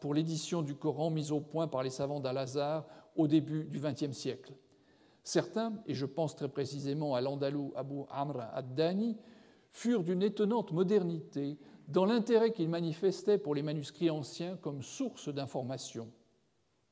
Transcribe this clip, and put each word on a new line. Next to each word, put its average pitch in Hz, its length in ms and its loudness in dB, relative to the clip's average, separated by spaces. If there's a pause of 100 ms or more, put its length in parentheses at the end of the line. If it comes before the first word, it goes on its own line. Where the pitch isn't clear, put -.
pour 147 120 0
l'édition 160 480 0
du 143 140 -2
Coran 151 340 0
mise 151 240 0
au 151 80 2
point 156 280 -2
par 131 140 0
les 131 80 -2
savants 143 300 -2
d'Al-Azhar 135 680 -2 (300)
au 160 100 6
début 156 380 4
du 151 140 -6
vingtième 139 340 -2
siècle. - 400 -8 (720)
Certains, 220 500 0 (140)
et 147 80 -2
je 131 100 -2
pense 156 320 -2
très 143 140 -4
précisément 139 640 -2
à 123 80 2
l'Andalou 139 540 -2
Abu 139 340 -6
Amr 139 300 -4 (120)
ad-Dani, 165 640 0 (540)
furent 226 340 2
d'une 180 180 2
étonnante 214 500 2
modernité 170 840 0 (320)
dans 180 160 4
l'intérêt 226 480 6
qu'ils 170 160 0
manifestaient 170 680 2
pour 147 160 -2
les 143 80 0
manuscrits 151 480 0
anciens 170 460 -4
comme 143 260 -6
source - 460 -6
d'information. 127 800 -6 (840)